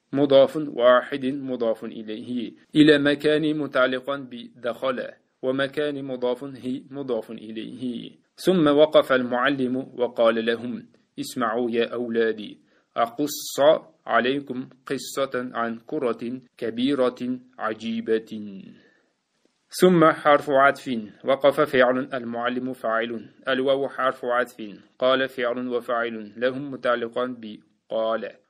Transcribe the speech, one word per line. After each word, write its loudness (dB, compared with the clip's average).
مضاف 6
واحد 2
مضاف -4
إليه، -8
إلى 8
مكان 0
متعلق -2
بدخل، -8
ومكان -4
مضاف، -4
هي -8
مضاف -6
إليه. -10
ثم 4
وقف 6
المعلم 0
وقال 2
لهم: -4
"اسمعوا -2
يا 0
أولادي، -2
أقص -4
عليكم -2
قصة -6
عن -4
كرة -4
كبيرة -2
عجيبة". -4
ثم 8
حرف 4
عطف، 4
وقف 2
فعل، 2
المعلم -6
فاعل، -4
الواو 0
حرف -4
عطف، -2
قال 2
فعل -4
وفاعل، -4
لهم -2
متعلقان -2
بقال. -6